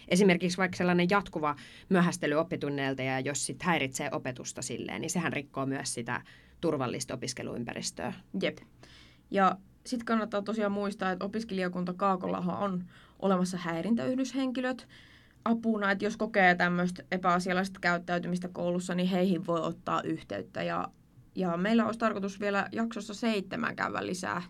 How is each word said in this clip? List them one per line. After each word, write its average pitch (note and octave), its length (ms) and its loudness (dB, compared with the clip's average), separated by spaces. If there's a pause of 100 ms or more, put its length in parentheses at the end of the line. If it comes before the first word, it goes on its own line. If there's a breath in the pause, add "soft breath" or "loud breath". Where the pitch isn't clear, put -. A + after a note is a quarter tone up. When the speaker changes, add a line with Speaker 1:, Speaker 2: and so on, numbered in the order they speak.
Speaker 1:
Esimerkiksi F3 500 6
vaikka F#3 200 0
sellainen F3 340 4
jatkuva D#3 440 0 (340 loud breath)
myöhästely E3+ 460 4
oppitunneilta, C#3+ 680 -2
ja C3 180 0
jos C3+ 260 -4
sit B2 180 -8
häiritsee D3 480 0
opetusta B2 500 -6
silleen, A2 400 -6
niin D#3+ 80 -4
sehän D#3+ 240 0
rikkoo C#3 320 -6
myös C3+ 280 -4
sitä A#2+ 280 -4 (420 loud breath)
turvallista C3+ 500 -2
opiskeluympäristöä. - 1000 -6 (280)
Speaker 2:
Jep. D3+ 160 -2 (720 loud breath)
Ja F#3+ 260 4 (280)
sit A#3+ 180 -4
kannattaa G#3+ 380 0
tosiaan G3+ 300 0
muistaa, G3+ 400 -2
että F3+ 140 -4
opiskelijakunta F3+ 680 -2
Kaakollahan F#3 640 0
on F#3 280 -2 (340 loud breath)
olemassa F#3 380 2
häirintäyhdyshenkilöt B3+ 1300 0 (580 loud breath)
apuna, A3+ 460 2
että G3+ 140 0
jos G#3 120 -2
kokee G3 380 6
tämmöistä F3+ 560 2
epäasiallista F#3 680 2
käyttäytymistä F3 680 0
koulussa, F3 480 -2
niin F3+ 140 2
heihin F#3 380 2
voi E3+ 140 0
ottaa E3 400 -2
yhteyttä. F3+ 600 -6
Ja, E3+ 240 -2 (480)
ja F3 220 0
meillä G#3+ 280 4
olisi A3 140 -2
tarkoitus G3+ 400 -2
vielä G3+ 320 0
jaksossa A3 420 -4
seitsemän G3 640 -2
käydä - 300 -2
lisää F#3 440 -4